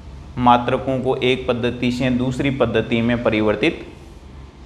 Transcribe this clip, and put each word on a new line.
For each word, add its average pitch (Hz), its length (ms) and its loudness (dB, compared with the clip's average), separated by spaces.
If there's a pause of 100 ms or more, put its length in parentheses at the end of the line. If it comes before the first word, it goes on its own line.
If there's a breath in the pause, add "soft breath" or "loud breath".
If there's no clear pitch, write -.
(380)
मात्रकों 123 640 2
को 123 160 0
एक 127 320 0
पद्धति 120 440 0
से 127 180 0
दूसरी 131 400 0
पद्धति 117 520 2
में 117 220 0
परिवर्तित 107 640 2 (800)